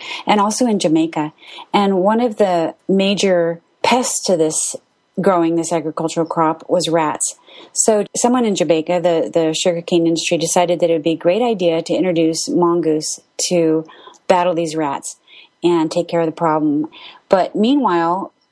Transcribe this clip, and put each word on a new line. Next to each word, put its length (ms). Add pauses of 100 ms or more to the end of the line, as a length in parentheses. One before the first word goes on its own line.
(260)
and 160
also 240
in 140
Jamaica. 520 (420)
And 260
one 200
of 160
the 400 (140)
major 720 (220)
pests 420
to 100
this 400 (460)
growing 340
this 160
agricultural 540
crop 440
was 200
rats. 460 (360)
So 420
someone 300
in 120
Jamaica, 440
the, 340
the 200
sugarcane 520
industry, 320
decided 440
that 80
it 40
would 80
be 100
a 40
great 260
idea 400
to 120
introduce 560
mongoose 720 (260)
to 400 (400)
battle 260
these 220
rats 400 (480)
and 260
take 200
care 100
of 80
the 60
problem. 560 (400)
But 260
meanwhile, 800 (180)